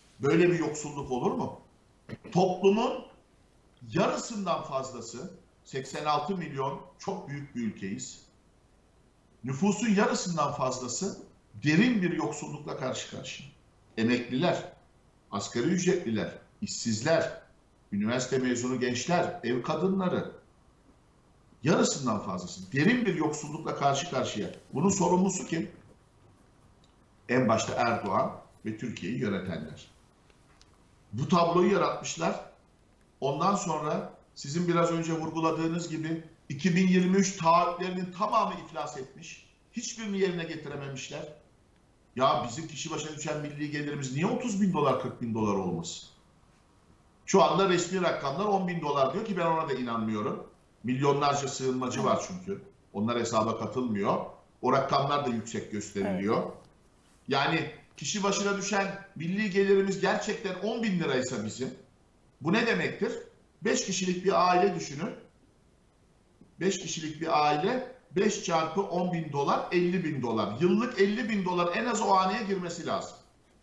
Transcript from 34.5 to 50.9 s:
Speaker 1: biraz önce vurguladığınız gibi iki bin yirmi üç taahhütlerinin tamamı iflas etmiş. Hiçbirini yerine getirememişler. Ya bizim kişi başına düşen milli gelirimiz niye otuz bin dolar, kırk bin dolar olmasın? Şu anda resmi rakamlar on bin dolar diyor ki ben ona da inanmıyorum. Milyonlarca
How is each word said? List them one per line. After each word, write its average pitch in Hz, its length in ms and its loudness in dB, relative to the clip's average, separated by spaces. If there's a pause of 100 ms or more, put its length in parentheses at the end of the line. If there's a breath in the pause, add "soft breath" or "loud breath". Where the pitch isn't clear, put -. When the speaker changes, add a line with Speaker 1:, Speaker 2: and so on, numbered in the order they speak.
Speaker 1:
biraz 170 240 4
önce 165 220 -2
vurguladığınız 160 760 -2
gibi 156 340 -4 (260)
iki 165 260 2
bin 185 120 6
yirmi 185 300 6
üç - 200 2
taahhütlerinin 175 720 2
tamamı 175 420 0 (120)
iflas 151 320 -8
etmiş. - 520 -16 (220)
Hiçbirini 220 480 -6
yerine 175 240 2
getirememişler. 147 880 -10 (840)
Ya 143 340 4
bizim 147 180 -10
kişi 156 240 -8
başına 151 260 -6
düşen 151 240 -4
milli 147 300 -6
gelirimiz 139 420 -4
niye 160 120 0
otuz 220 360 0
bin 180 120 4
dolar, 143 280 2
kırk - 200 -8
bin 113 120 -2
dolar 107 220 2
olmasın? 87 540 -4 (1160)
Şu 190 180 6
anda 185 260 4
resmi 180 320 2
rakamlar 151 440 0
on 190 220 2
bin 170 140 -2
dolar 139 320 2
diyor 214 120 -2
ki 196 120 -2
ben 170 80 2
ona 160 240 2
da 135 40 0
inanmıyorum. 117 720 -2 (360)
Milyonlarca 139 640 2